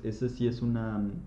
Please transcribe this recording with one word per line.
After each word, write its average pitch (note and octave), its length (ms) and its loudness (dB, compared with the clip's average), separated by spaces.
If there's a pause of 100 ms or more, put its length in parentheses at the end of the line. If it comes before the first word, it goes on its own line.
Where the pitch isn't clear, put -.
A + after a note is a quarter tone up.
ese A2 260 0
sí A#2+ 160 0
es A#2+ 160 0
una, A2+ 360 2
mm, G2+ 120 0 (160)